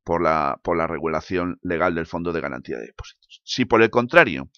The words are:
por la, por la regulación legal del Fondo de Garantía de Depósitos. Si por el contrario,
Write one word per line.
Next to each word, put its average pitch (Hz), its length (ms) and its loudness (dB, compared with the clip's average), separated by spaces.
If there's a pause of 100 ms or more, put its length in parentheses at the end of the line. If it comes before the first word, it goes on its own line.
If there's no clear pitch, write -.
por 85 200 0
la, 78 400 0
por 87 140 0
la 82 100 0
regulación 80 720 -4
legal 87 320 0
del 82 140 -4
Fondo 85 260 -6
de 82 80 -4
Garantía 67 360 -8
de 58 100 -10
Depósitos. - 560 -20
Si - 220 -4
por 113 180 6
el 113 80 4
contrario, 120 680 2